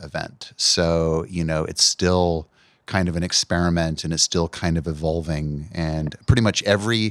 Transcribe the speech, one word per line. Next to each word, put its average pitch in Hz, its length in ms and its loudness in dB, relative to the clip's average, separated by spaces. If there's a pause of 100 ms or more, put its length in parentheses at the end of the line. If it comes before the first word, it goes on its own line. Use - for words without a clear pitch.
event. - 540 -10
So, 82 720 2
you 85 160 -2
know, 80 200 0
it's - 200 0
still 87 640 2 (380)
kind 92 220 0
of 82 80 -2
an 85 60 -2
experiment 85 840 0
and 80 80 -4
it's 80 100 0
still 82 260 0
kind 82 300 -2
of 76 80 -4
evolving. 76 840 -4
And 78 420 -4 (120)
pretty 123 160 4
much 107 200 0
every 107 480 2